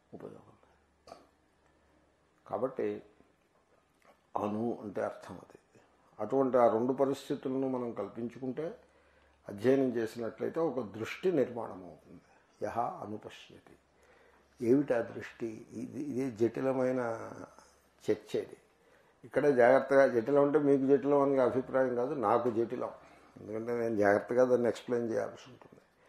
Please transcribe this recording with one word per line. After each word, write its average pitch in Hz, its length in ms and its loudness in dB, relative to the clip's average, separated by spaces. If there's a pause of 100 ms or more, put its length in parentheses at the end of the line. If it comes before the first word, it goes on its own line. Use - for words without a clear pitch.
(140)
ఉపయోగం 107 220 -16
లేదు. - 800 -20 (1300)
కాబట్టి 107 520 -4 (1400)
అను 107 440 -4
అంటే 107 200 -8
అర్థం 104 340 -10
అది. - 460 -20 (380)
అటువంటి 127 380 2
ఆ 117 160 6
రెండు 123 200 0
పరిస్థితులను 135 760 -2
మనం 123 220 -6
కల్పించుకుంటే 120 840 -8 (720)
అధ్యయనం 123 460 2
చేసినట్లయితే 117 640 -6
ఒక 143 200 -2
దృష్టి 110 520 -6
నిర్మాణం 113 520 -2
అవుతుంది. 85 380 -20 (420)
యహ 104 160 -4
అనుపశ్యతి. - 920 -10 (920)
ఏమిటి 135 300 4
ఆ 117 80 0
దృష్టి? 110 720 -10
ఇది, 117 260 -10
ఇదే 135 320 -6
జటిలమైన 123 1000 -2 (800)
చర్చ - 260 -4
ఇది. 98 200 -8 (640)
ఇక్కడే 139 300 2
జాగ్రత్తగా, 131 540 6
జటిలం 127 360 4
అంటే 143 160 4
మీకు 139 260 4
జటిలం 139 360 4
అనే 139 180 2
అభిప్రాయం 127 560 2
కాదు, 123 180 -2
నాకు 120 360 2
జటిలం. 113 400 -2 (520)
ఎందుకంటే 110 380 -6
నేను 117 160 -2
జాగ్రత్తగా 104 480 4
దాన్ని 123 240 4
ఎక్స్‌ప్లెయిన్ 120 420 -2
చేయాల్సి 107 400 -6
ఉంటుంది. - 320 -20 (280)